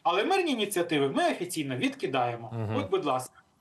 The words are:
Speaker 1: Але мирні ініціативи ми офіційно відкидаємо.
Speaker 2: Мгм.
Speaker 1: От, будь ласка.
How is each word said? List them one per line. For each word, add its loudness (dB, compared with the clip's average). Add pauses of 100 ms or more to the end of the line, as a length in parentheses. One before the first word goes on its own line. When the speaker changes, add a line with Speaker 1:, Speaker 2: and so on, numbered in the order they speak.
Speaker 1:
Але 2
мирні 2
ініціативи 0
ми 2
офіційно -4
відкидаємо. -2
Speaker 2:
Мгм. -2
Speaker 1:
От, -2
будь 0
ласка. -2 (200)